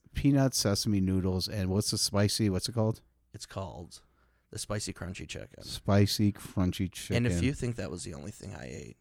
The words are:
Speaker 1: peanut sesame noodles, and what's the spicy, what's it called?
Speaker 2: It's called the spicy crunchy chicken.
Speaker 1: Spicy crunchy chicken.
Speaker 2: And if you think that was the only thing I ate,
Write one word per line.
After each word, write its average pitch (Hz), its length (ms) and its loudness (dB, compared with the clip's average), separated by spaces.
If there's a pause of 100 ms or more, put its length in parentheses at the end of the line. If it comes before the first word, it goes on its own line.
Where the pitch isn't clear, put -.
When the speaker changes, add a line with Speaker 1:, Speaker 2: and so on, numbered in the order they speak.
(140)
Speaker 1:
peanut 135 400 4
sesame 101 460 2
noodles, 92 480 2
and 95 220 -2
what's 98 220 2
the 107 60 -2
spicy, 104 500 2
what's 92 200 0
it - 40 -8
called? 110 280 0 (320)
Speaker 2:
It's - 140 -16
called 87 540 -10 (500)
the - 100 -10
spicy - 320 -4
crunchy 85 360 -10
chicken. - 360 -14
Speaker 1:
Spicy 104 680 4
crunchy 92 580 -2
chicken. - 260 -4
Speaker 2:
And 120 100 2
if 87 160 2
you 131 100 2
think 120 240 -4
that 95 160 -6
was 87 120 -8
the 90 100 -10
only 73 180 -12
thing - 220 -14
I - 120 -14
ate, 60 340 -12